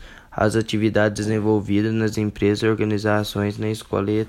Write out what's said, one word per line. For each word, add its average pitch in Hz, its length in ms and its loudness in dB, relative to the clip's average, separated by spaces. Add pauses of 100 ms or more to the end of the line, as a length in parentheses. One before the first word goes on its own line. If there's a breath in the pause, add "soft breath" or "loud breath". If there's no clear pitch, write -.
(320 loud breath)
às 107 240 0
atividades 107 680 0
desenvolvidas 107 680 0
nas 110 240 -2
empresas, 104 520 0
organizações, 104 880 0
na 107 120 -4
escola, 101 420 -2
et 107 180 0